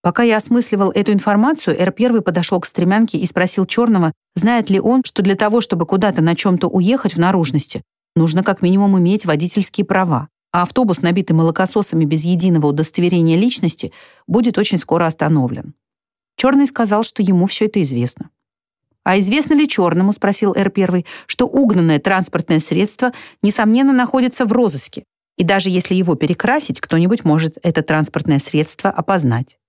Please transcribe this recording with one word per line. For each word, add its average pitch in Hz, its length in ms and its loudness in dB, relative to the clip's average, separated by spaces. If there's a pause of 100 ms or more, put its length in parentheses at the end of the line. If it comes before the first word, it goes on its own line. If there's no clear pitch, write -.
Пока 180 160 0
я 226 160 2
осмысливал 208 540 0
эту 208 200 0
информацию, 208 680 0
Эр 185 120 0
Первый 233 300 0
подошёл 180 380 -2
к - 80 -4
стремянке 190 500 0
и 185 80 -2
спросил 185 400 -2
Чёрного, 202 460 2 (240)
знает 220 340 0
ли 190 100 2
он, 254 240 2
что - 200 -2
для 196 120 2
того, 214 260 0
чтобы 170 260 -2
куда-то 185 340 0
на 170 140 2
чём-то 180 320 0
уехать 196 480 0
в - 40 -2
наружности, 160 640 0 (340)
нужно 165 280 2
как 196 180 -2
минимум 190 380 2
иметь 190 260 2
водительские 175 580 -2
права, 175 440 -2 (240)
а 175 100 -2
автобус, 190 400 0
набитый 175 340 0
молокососами 165 680 0
без 151 180 0
единого 170 440 2
удостоверения 165 680 0
личности, 190 560 -2 (360)
будет 220 320 0
очень 208 180 0
скоро 165 300 0
остановлен. 147 680 -2 (640)
Чёрный 277 300 2
сказал, 214 340 0
что 220 220 -2
ему 185 240 2
всё - 180 -2
это 214 160 0
известно. 123 480 -4 (720)
«А 190 140 0
известно 254 380 0
ли 294 120 4
Чёрному, — 180 460 0
спросил 196 420 -2
Эр 196 140 0
Первый, — 180 380 0 (180)
что - 220 -2
угнанное 180 500 2
транспортное 180 640 0
средство, 208 520 -2 (300)
несомненно, 226 500 2
находится 254 540 0
в 208 60 0
розыске, 220 520 0 (320)
и 185 80 -2
даже 190 280 0
если 180 240 -2
его 180 180 2
перекрасить, 208 680 -2
кто-нибудь 180 440 0
может 160 400 0
это 160 180 0
транспортное 156 560 -2
средство 156 540 -2
опознать?» 143 680 -2 (120)